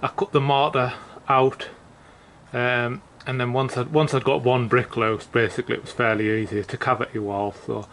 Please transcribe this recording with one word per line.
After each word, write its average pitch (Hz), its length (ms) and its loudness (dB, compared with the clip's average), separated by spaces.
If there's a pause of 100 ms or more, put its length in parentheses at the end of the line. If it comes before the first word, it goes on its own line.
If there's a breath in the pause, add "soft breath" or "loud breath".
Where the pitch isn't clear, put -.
I 135 60 -2
cut - 240 -4
the 147 80 4
mortar 139 540 2 (340 loud breath)
out, 131 400 2 (840 loud breath)
um, 123 500 -2 (240)
and 127 140 -4
then 120 120 -2
once 131 240 0
I'd, 127 160 -4
once 151 200 4
I'd 131 120 0
got 139 180 2
one 123 260 2
brick 120 280 2
loose, 110 300 0
basically 117 500 0
it - 60 -6
was - 100 -14
fairly 110 500 2
easy. 104 160 -4
It's 101 160 -6
a 123 40 -6
cavity 120 400 -2
wall, 101 360 -2 (120)
so 107 260 -6